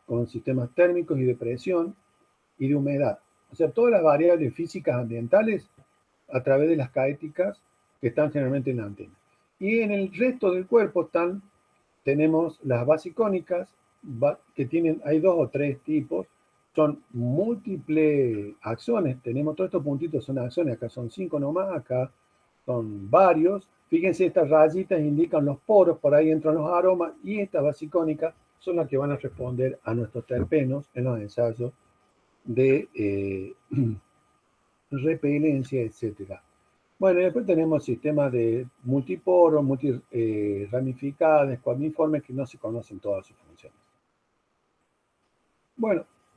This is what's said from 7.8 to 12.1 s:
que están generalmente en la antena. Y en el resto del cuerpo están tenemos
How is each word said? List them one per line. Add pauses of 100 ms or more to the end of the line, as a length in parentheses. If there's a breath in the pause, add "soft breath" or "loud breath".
que
están
generalmente
en
la
antena. (440)
Y
en
el
resto
del
cuerpo
están (680)
tenemos